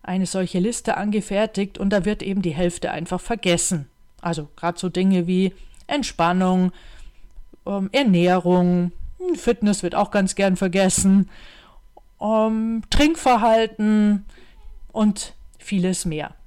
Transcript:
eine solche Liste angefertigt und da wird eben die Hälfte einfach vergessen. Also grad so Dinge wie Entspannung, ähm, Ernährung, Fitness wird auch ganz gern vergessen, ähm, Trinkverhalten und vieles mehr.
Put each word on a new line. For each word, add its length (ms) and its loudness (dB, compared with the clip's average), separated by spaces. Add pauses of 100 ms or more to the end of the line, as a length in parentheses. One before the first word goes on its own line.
eine 240 -2
solche 320 -2
Liste 380 -2
angefertigt 800 -2
und 120 0
da 140 2
wird 200 -2
eben 180 -2
die 80 0
Hälfte 400 -2
einfach 300 -6
vergessen. 680 -2 (380)
Also 300 -4
grad 240 -4
so 100 -4
Dinge 380 2
wie 260 2 (360)
Entspannung, 800 0 (960)
ähm, 240 -4
Ernährung, 1000 2 (420)
Fitness 480 0
wird 140 -4
auch 160 0
ganz 240 0
gern 180 2
vergessen, 760 2 (920)
ähm, 680 0
Trinkverhalten 1400 2 (680)
und 420 0 (240)
vieles 460 -2
mehr. 320 -6 (100)